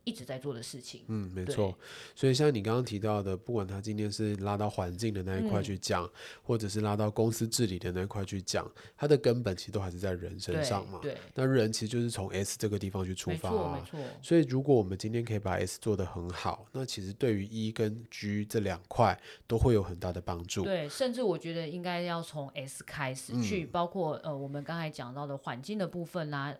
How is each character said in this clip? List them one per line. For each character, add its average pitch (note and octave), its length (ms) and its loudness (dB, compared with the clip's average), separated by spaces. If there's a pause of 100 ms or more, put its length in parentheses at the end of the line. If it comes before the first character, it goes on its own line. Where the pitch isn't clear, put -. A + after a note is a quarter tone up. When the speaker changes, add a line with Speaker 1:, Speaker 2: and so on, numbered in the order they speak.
Speaker 1:
一 - 80 -4
直 - 100 -12
在 C3 160 -8
做 C#3+ 140 -6
的 A#2 100 -6
事 B2 200 -10
情。 - 260 -14
Speaker 2:
嗯， G2+ 260 -4
没 F#2 120 -2
错。 G#2+ 220 2
Speaker 1:
对。 F2+ 60 -2 (400)
Speaker 2:
所 C3+ 140 4
以 B2+ 60 8
像 D3 200 6
你 G#2 80 0
刚 G#2+ 120 2
刚 B2 100 2
提 G#2 140 -4
到 G#2 240 2
的， G2 120 0
不 A#2+ 200 -4
管 G2+ 120 2
他 G2 140 -4
今 G#2+ 160 -4
天 G#2 160 0
是 G#2 240 0
拉 G2+ 180 0
到 G#2 140 2
环 F2+ 260 -2
境 G#2+ 200 0
的 F#2+ 80 -2
那 F#2+ 160 0
一 G#3+ 100 2
块 G2+ 140 2
去 G2 160 -2
讲， F#2 260 2
Speaker 1:
嗯。 E2+ 60 -8 (320)
Speaker 2:
或 A#2+ 160 2
者 G#2+ 100 0
是 G#2+ 140 0
拉 G#2 120 4
到 G#2+ 160 4
公 A2+ 220 4
司 A2+ 160 0
治 A#2 160 4
理 F#2 140 0
的 F#2+ 120 -2
那 F#2 120 0
一 - 20 2
块 G2+ 180 -4
去 F#2+ 200 -2
讲， - 280 0 (280)
它 D3 100 0
的 D3+ 80 10
根 A#2+ 260 4
本 G2 140 0
其 - 80 -10
实 - 80 -8
都 G#2 80 0
还 F#2+ 100 -2
是 F2 80 -8
在 F#2 140 0
人 F2 260 -4
身 D3 240 0
上 G2+ 280 0
嘛。 F#2 100 -8
Speaker 1:
对， C3+ 140 -6
对。 - 60 -12 (120)
Speaker 2:
那 C3 140 2
人 A#2 260 6
其 A2 140 -2
实 - 20 -2
就 A#2+ 140 0
是 A#2 80 2
从 F#2+ 180 -2
S - 300 0
这 A2 100 2
个 G2+ 100 2
地 G2 120 -2
方 F#2+ 120 0
去 F#2 120 -2
出 - 160 -4
发 F2 180 -2
啊。 F2 320 0
Speaker 1:
没 F2 100 -12
错， - 80 -8
没 C#3 60 -4
错。 - 160 -8
Speaker 2:
所 - 160 4
以 E3 80 8
如 C3 180 2
果 C#3 140 8
我 G#2+ 60 8
们 F#2 160 0
今 A2 120 -4
天 A#2 140 0
可 A2 80 -2
以 G#2+ 60 2
把 G2 140 0
S F#2 280 0
做 G#2 160 2
得 F#2+ 80 0
很 F2 240 -6
好， - 440 -4
那 C3 120 -4
其 A2 180 -6
实 G2 120 -8
对 B2 180 2
于 G2 140 2
E A2 260 -4
跟 A2 380 -2
G G#2 340 -2
这 A2+ 160 0
两 F#2 180 0 (100)
块 G2+ 300 4 (280)
都 A2+ 100 2
会 A#2+ 160 6
有 G2+ 100 6
很 F2+ 160 -6
大 F2+ 140 -2
的 F2 80 -4
帮 F2 260 -4
助。 F#2+ 180 -2
Speaker 1:
对， E3 220 0
甚 B3+ 240 0
至 B3 120 -2
我 F3 160 2
觉 E3 160 -6
得 E3 120 -4
应 F3 140 -6
该 F3 220 -2
要 E3+ 200 -2
从 D3+ 280 -6
S C3+ 340 -10
开 C3 300 -4
始 A3+ 280 -4
去， G3 220 0
Speaker 2:
嗯。 C3 80 -8
Speaker 1:
包 F3 140 2
括， E3 360 -2
呃， D3 140 -4
我 C#3 100 -6
们 C#3+ 160 -6
刚 D#3+ 160 -6
才 D#3+ 120 -4
讲 B2+ 240 -10
到 C#3+ 120 -6
的 C#3 120 -6
环 C3 240 -8
境 G#3+ 160 -4
的 F3+ 100 0
部 F3 160 -6
分 D#3 300 -4
啊 C#3 260 -4